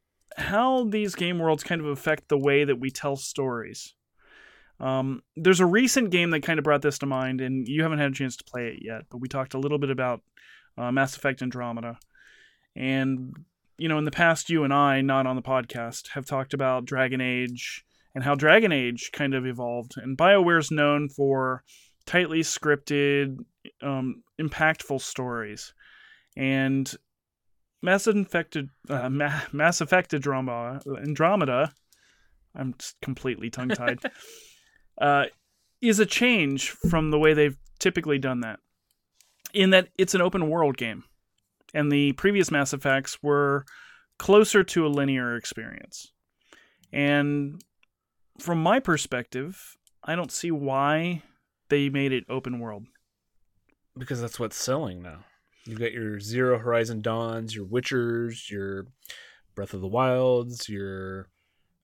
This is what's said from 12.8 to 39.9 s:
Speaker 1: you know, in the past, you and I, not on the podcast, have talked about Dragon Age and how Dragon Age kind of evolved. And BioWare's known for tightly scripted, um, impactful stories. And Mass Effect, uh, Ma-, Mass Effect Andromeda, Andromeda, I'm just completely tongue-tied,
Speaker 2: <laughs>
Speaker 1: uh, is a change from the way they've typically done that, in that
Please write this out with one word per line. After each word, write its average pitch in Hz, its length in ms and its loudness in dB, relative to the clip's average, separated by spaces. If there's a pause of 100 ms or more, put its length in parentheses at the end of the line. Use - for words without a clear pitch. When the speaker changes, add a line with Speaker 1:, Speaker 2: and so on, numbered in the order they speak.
Speaker 1:
you 165 100 -2
know, 156 80 0
in 151 80 0
the 151 60 -2
past, 165 400 2
you 156 140 2
and 139 100 2
I, 143 260 4
not 135 260 2
on 127 100 -2
the 127 60 -6
podcast, 127 640 -4
have 135 180 -10
talked 135 260 -4
about 131 320 0
Dragon 131 380 0
Age 123 640 -4 (280)
and 131 80 -6
how 143 120 2
Dragon 170 360 8
Age 123 440 -2
kind 139 180 -2
of 127 140 -2
evolved. 120 500 -6
And 131 220 -6
BioWare's 175 520 6
known 147 380 2
for 135 560 0 (400)
tightly 165 360 0
scripted, 143 1000 0 (440)
um, 131 400 -6 (160)
impactful 156 640 -2
stories. 117 720 -8 (640)
And 135 560 0 (880)
Mass 190 260 2
Effect, 190 520 0 (320)
uh, 127 180 -4
Ma-, 143 320 -2 (120)
Mass 156 280 2
Effect 180 320 2
Andromeda, 131 720 -4 (160)
Andromeda, 151 760 2 (800)
I'm 131 240 -8
just - 220 -16
completely 127 480 -6
tongue-tied, 127 520 -4 (500)
Speaker 2:
<laughs> - 500 -20
Speaker 1:
uh, 143 240 2 (560)
is 226 180 4
a 214 80 4
change 175 640 0
from 160 400 0
the 151 80 4
way 160 140 6
they've 147 240 4 (220)
typically 156 400 0
done 131 220 -4
that, 113 200 -10 (920)
in 190 160 6
that 185 260 6